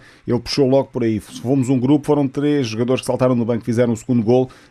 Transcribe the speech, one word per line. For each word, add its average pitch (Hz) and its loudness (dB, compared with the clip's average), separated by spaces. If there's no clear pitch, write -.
ele 120 0
puxou 135 0
logo 135 2
por 127 -6
aí. 110 0
Se - -16
fomos 127 0
um 135 2
grupo, 135 2
foram 147 2
três 143 -2
jogadores 117 -2
que - -14
saltaram 127 0
no 120 0
banco, 117 -4
fizeram 120 0
o 110 -2
segundo 120 0
gol, 127 2